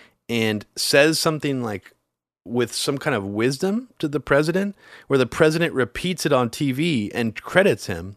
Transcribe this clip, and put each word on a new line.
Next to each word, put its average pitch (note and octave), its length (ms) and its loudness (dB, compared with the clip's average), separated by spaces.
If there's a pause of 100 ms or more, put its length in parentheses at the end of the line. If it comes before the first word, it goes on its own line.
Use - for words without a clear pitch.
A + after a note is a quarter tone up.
(280)
and A2 380 0 (100)
says D3+ 440 4
something, D3 420 -2
like, G#2 320 -8 (500)
with A#2 300 -2
some C#3 240 -2
kind C#3 180 -2
of G2+ 80 -2
wisdom C3 640 -2 (100)
to D#3+ 80 -2
the C#3+ 120 -4
president, E3 560 0 (300)
where C#3 140 2
the B2 80 4
president D#3+ 480 2
repeats D#3 500 -2
it D3 80 2
on B2+ 160 2
T C#3 220 -2
V C3 420 -2
and A2+ 260 -2
credits F3+ 460 2
him. F#2 320 -8